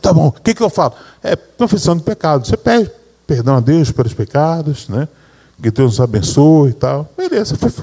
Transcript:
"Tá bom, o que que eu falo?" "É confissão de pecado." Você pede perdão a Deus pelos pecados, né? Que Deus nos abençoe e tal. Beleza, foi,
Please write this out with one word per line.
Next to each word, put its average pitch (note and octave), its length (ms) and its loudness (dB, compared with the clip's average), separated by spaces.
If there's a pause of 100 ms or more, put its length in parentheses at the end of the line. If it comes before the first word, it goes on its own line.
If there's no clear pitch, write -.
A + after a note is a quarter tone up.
"Tá F#3+ 120 0
bom, D#3 160 4
o B2 40 0
que - 220 -2
que - 80 -4
eu G#3 80 0
falo?" D3 240 -2 (280)
"É - 120 -2
confissão - 640 -2
de D#3+ 60 -4
pecado." D3+ 440 -2
Você G#3+ 100 0
pede A#3 340 0 (360)
perdão C3 300 0
a B2 40 4
Deus C#3+ 300 2
pelos A2+ 240 -2
pecados, D3+ 760 -2
né? C3 200 -4 (540)
Que A2+ 80 0
Deus B2+ 220 2
nos G2+ 80 -2
abençoe C3 720 4
e A2+ 40 -4
tal. C#3 420 -4
Beleza, F4+ 400 -4
foi, A#3+ 140 -2 (120)